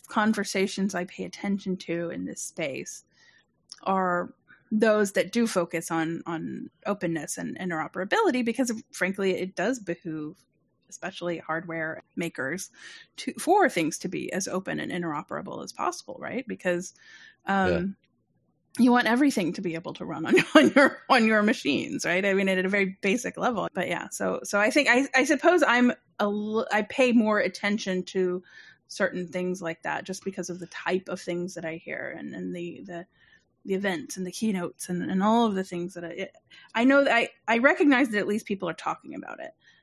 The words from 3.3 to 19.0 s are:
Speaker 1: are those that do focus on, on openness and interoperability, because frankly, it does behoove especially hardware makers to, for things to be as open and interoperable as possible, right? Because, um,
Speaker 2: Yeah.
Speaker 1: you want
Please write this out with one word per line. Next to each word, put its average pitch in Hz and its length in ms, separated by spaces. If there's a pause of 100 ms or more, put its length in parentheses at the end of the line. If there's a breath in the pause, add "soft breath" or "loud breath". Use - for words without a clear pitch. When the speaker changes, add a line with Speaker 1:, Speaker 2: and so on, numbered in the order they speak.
Speaker 1:
are 180 500 (380 soft breath)
those 214 400
that 185 200
do 233 140
focus 170 460
on, 165 340
on 165 460 (160)
openness 170 500
and 175 200
interoperability, 190 840
because 233 300 (180)
frankly, 190 400
it 185 240
does 233 240
behoove 160 580 (520)
especially 175 480
hardware 160 640 (140)
makers 139 540 (480 loud breath)
to, - 160
for 359 360
things 165 300
to - 80
be 160 240
as 190 160
open 170 320
and - 120
interoperable 160 720
as - 100
possible, - 460
right? 240 280
Because, 185 460 (520 soft breath)
um, 190 240
Speaker 2:
Yeah. 175 140 (1040)
Speaker 1:
you 240 60
want 240 160